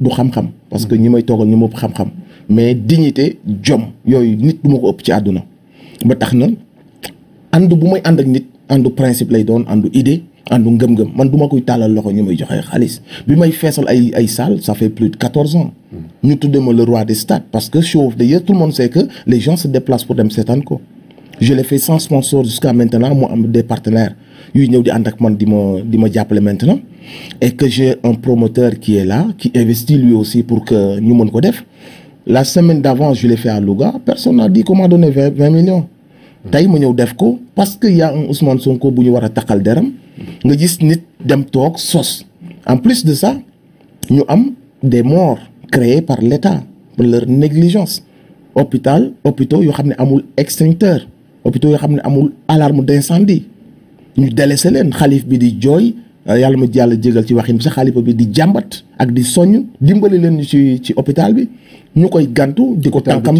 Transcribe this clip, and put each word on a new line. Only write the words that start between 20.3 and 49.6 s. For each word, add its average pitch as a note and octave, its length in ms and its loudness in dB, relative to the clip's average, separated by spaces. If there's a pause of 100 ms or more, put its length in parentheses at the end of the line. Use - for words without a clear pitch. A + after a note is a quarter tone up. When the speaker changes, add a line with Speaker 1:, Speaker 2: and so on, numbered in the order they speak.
Speaker 1:
seetaan B2 320 -2
ko. - 180 -8 (600)
Je B2 120 2
l'ai B2+ 100 0
fait C#3 160 -2
sans D#3+ 200 0
sponsor C#3 440 -2
jusqu'à A#2+ 300 -2
maintenant, A#2+ 420 0
mu C3+ 100 2
am A2+ 220 -2
des A#2 160 0
partenaires A2+ 520 -2 (380)
yuy C3+ 160 4
ñëw B2 140 2
di A#2 80 -2
ànd A2 160 -2
ak G#2+ 140 -6
man A2 140 2
di G#2+ 100 -2
ma, G2+ 380 0
di A2+ 140 -2
ma A2+ 140 2
jàppale G#2 300 -2
maintenant. G2+ 380 0 (600)
Et B2 100 0
que C#3 160 0
j'ai C3 360 0
un A#2+ 100 2
promoteur A#2 680 0
qui G#2+ 160 -2
est G2 100 0
là, A#2+ 220 0 (100)
qui - 180 -4
investit A#2 420 0
lui A#2+ 160 4
aussi A2 300 0
pour A2+ 220 -2
que G2+ 340 0
ñu A2+ 140 2
mën A2+ 160 2
ko A2+ 120 -2
def. G#3+ 220 -2 (640)
La B2+ 200 0
semaine E3+ 360 2
d'avant, C#3 320 0
je A#2+ 140 -2
l'ai A#2 80 2
fait A#2 140 -4
à G#2+ 100 -2
Louga, G2+ 340 -2 (120)
personne B3 320 0
n'a A3 100 2
dit G3+ 160 2
qu'on A3+ 140 0
m'a F#3 100 2
donné E3+ 220 4
vingt, C#3 260 2
vingt C#3+ 140 2
millions. F3 360 2 (640)
Tey E3+ 160 2
ma E3 120 2
ñëw C3 140 2
def A#2+ 200 -2
ko A#3 260 -2 (160)
parce G3+ 220 -2
que A#3 100 0
y F3 140 4
a D#3 120 0
un D3 160 -4
Ousmane C#3 300 0
Sonko C3 320 -2
bu B2+ 120 0
ñu B2 80 2
war A#2+ 120 0
a G#2+ 60 -2
taqal G#2 340 -2
deram. D#3+ 280 0 (540)
Nga C#3+ 120 2
gis E3+ 240 -2
nit E3 200 2 (240)
dem C#3 200 0
toog C#3+ 320 -2
sos. - 480 -4 (420)
En B2+ 100 0
plus B3 260 0
de D#3 120 2
ça, C4 220 -2 (720)
ñu C#3 180 4
am B3 240 2 (320)
des A#2+ 200 2
morts D#3 360 0 (320)
créés C3 320 2
par C3 180 -4
l'État C#3+ 420 0 (320)
pour B2 100 0
leur A#2+ 220 2
négligence. D#3 760 0 (520)
Hôpital, C#3+ 560 0 (120)
hôpitaux C#3+ 400 0